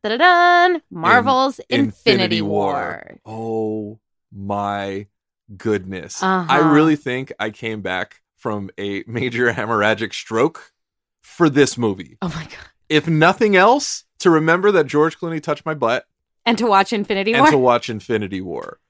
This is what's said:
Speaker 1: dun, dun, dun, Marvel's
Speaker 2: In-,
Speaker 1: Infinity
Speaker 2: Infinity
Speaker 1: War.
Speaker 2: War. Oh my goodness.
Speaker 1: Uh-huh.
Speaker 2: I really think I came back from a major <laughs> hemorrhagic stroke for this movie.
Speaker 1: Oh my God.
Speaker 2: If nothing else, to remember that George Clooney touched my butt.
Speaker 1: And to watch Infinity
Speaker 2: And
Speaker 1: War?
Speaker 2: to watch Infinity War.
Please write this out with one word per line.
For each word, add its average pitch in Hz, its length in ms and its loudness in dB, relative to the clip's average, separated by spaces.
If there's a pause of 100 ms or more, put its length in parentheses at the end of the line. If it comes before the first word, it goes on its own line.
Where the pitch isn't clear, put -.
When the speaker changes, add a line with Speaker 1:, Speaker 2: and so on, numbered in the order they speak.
Speaker 1:
dun, 220 160 -4
dun, 349 540 4
dun, 320 180 -4
Marvel's 247 680 2 (100)
Speaker 2:
In-, 269 180 0
Speaker 1:
Infinity 196 520 0
Speaker 2:
Infinity 104 40 -4
Speaker 1:
War. 101 840 -4
Speaker 2:
War. 110 100 -14
Oh 110 600 -6 (340)
my 101 760 -6 (500)
goodness. 95 680 -6
Speaker 1:
Uh-huh. 185 260 -2
Speaker 2:
I 139 100 2 (160)
really 156 220 4
think 127 420 -8
I 110 120 -6
came 110 320 -8
back 92 400 -8 (140)
from 104 420 -8
a 101 280 -6
major 120 460 -2
<laughs> - 20 0
hemorrhagic 107 600 0
stroke - 580 -2 (500)
for - 260 0
this 135 300 2
movie. 104 440 -4
Speaker 1:
Oh 185 60 -4
my 160 160 -12
God. - 120 -20 (320)
Speaker 2:
If 156 180 0
nothing 180 480 2
else, 226 500 2 (160)
to 180 100 4
remember 170 420 2
that 160 140 2
George 151 320 0
Clooney 165 240 -8
touched - 240 -6
my 156 80 -6
butt. 127 320 -2 (400)
Speaker 1:
And 233 120 2
to 233 80 -2
watch 196 280 2
Infinity 214 400 -2
Speaker 2:
And 240 80 2
Speaker 1:
War? 302 80 6
Speaker 2:
to 143 80 6
watch 120 320 2
Infinity 104 500 -4
War. 82 500 -12